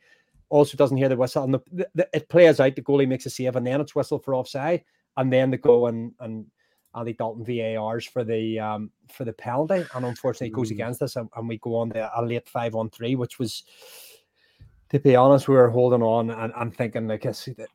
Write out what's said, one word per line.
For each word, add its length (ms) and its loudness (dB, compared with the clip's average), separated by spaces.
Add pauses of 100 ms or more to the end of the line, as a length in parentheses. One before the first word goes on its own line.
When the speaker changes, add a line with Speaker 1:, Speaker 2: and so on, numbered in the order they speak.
(500)
Speaker 1:
Also 280 4
doesn't 200 2
hear 120 2
the 80 0
whistle. 260 0
And 120 -2
the, 60 -2 (100)
the, 240 -6
the, 180 0
it 160 -6
plays 300 8
out. 160 4
The 60 -12
goalie 260 2
makes 180 -4
a 60 -10
save, 240 -4
and 100 -4
then 160 -2
it's 140 -8
whistled 280 -4
for 120 -4
offside. 480 -4 (340)
And 160 0
then 160 4
they 80 -2
go 300 4
and, 320 -6
and 260 -12 (500)
Andy 180 -8
Dalton 300 -8
V 180 -6
A 200 -4
Rs 240 -6
for 180 -6
the, 360 -4
um, 320 -6 (200)
for 140 -12
the 80 -8
penalty. 500 -6 (120)
And 100 -8
unfortunately, 440 -6
it 40 -14
goes 160 -4
Speaker 2:
Mm. 40 -8
Speaker 1:
against 280 -8
us, 140 -6
and, 200 -10
and 140 -10
we 80 -8
go 200 -6
on 120 -2
to 260 -8
a 80 -4
late 240 -6
five 280 -6
on 160 -6
three, 240 -6
which 240 -6
was, 240 -8 (1300)
to 100 0
be 160 6
honest, 320 6
we 80 4
were 140 8
holding 340 2
on 260 2
and, 260 -6
and 200 -8
thinking, 320 -6
like, 180 -6
I 80 -6
see 200 -14
that 220 -16